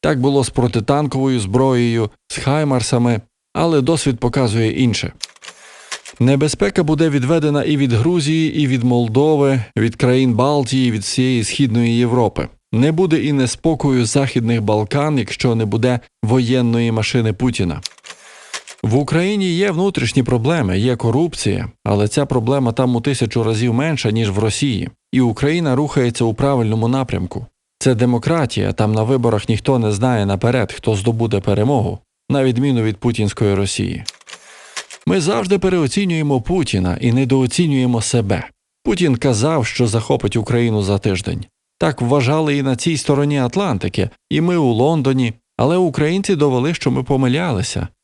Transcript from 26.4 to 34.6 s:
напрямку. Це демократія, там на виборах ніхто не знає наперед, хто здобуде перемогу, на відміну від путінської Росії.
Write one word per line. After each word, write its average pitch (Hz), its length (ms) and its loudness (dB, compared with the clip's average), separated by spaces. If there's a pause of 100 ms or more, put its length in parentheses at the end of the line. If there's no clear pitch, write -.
напрямку. 117 580 -4 (360)
Це 127 140 4
демократія, 120 800 0
там 107 200 0
на 110 100 2
виборах 120 460 0
ніхто 120 300 0
не 110 120 0
знає 107 340 0
наперед, 104 480 0
хто - 220 -2
здобуде 110 440 -2
перемогу, 104 600 0 (300)
на 139 140 0
відміну 127 400 0
від 110 140 -2
путінської 107 560 0
Росії. 98 500 -4 (1040)